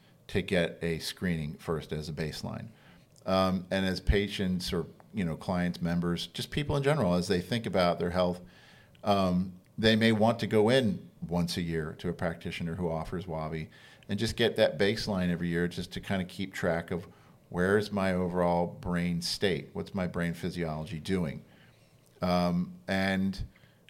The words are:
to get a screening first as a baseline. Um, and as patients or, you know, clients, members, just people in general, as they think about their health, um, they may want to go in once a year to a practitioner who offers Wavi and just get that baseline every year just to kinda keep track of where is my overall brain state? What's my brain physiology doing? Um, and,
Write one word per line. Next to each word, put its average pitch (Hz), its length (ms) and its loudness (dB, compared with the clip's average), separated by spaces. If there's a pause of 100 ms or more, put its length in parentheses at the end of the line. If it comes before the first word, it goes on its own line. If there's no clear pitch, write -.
(260)
to 98 160 -2
get 87 400 0
a 82 160 -2
screening 80 560 -4
first 78 380 -4
as 76 160 -6
a 78 40 -8
baseline. 78 540 -6 (600)
Um, 95 440 2
and 95 140 2
as 92 160 -2
patients 101 720 0
or, 85 140 -2 (260)
you 95 120 -2
know, 78 120 -2
clients, 87 460 -2
members, 87 460 0
just - 220 -8
people 147 260 -2
in 139 60 0
general, 135 320 4
as 90 140 0
they 90 120 4
think 113 260 -2
about 87 320 4
their 87 120 0
health, 90 300 2 (640)
um, 92 480 2 (240)
they 110 180 6
may 113 160 6
want 113 300 4
to 110 60 -4
go 107 240 4
in 117 360 2 (220)
once 85 300 0
a 90 40 -2
year 82 360 -2
to 90 100 -6
a 85 60 -2
practitioner 85 600 -6
who 87 160 -2
offers 80 360 -6
Wavi 80 420 -6 (400)
and 104 100 -2
just 113 180 -2
get 113 200 2
that - 220 4
baseline 98 520 2
every 87 180 -2
year 85 200 2
just 87 240 -8
to 92 80 -8
kinda 92 240 -2
keep 95 300 -8
track 85 360 0
of 87 160 -4 (440)
where 92 260 4
is 104 160 0
my 95 220 2
overall 87 520 2 (140)
brain 87 400 0
state? - 540 -2
What's 98 200 -8
my 92 120 -2
brain 85 260 -2
physiology 80 640 -6
doing? 85 440 -4 (800)
Um, 90 500 2 (160)
and, 95 540 0 (480)